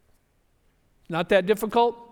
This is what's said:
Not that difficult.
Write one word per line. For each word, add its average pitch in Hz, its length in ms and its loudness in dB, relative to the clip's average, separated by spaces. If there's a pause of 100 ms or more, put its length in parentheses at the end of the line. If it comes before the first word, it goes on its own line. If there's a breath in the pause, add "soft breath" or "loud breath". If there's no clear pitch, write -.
(1080)
Not 170 220 -4
that 190 160 4
difficult. 226 520 0 (140)